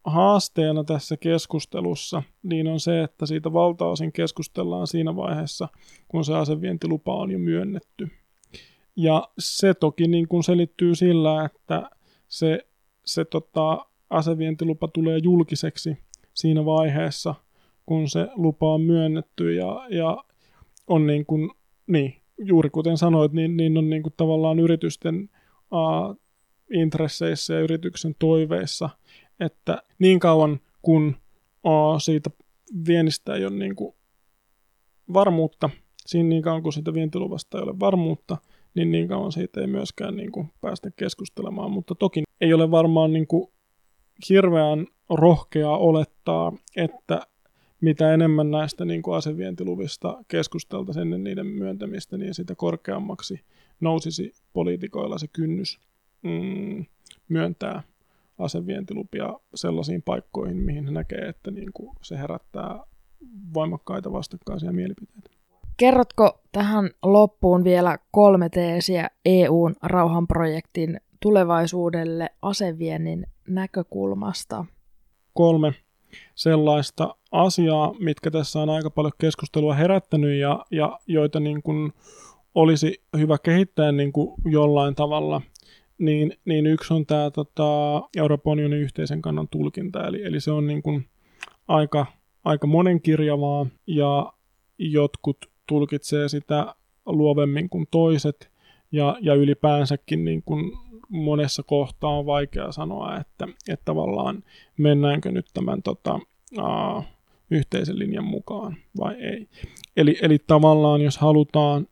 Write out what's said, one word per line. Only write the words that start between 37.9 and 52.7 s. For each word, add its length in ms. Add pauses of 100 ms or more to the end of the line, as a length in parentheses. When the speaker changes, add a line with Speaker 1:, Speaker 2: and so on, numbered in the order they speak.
Speaker 1:
niin 180
niin 160
kauan 240
siitä 300
ei 60
myöskään 480
niin 160
kuin 200 (100)
päästä 300
keskustelemaan, 800
mutta 240
toki 280 (180)
ei 120
ole 180
varmaan 420
niin 140
kuin 240 (800)
hirveän 580 (220)
rohkeaa 680
olettaa, 760 (220)
että 460 (600)
mitä 320
enemmän 380
näistä 340
niin 160
kuin 160
asevientiluvista 1080
keskusteltaisiin 760
ennen 220
niiden 240
myöntämistä, 720
niin 160
sitä 220
korkeammaksi 840 (400)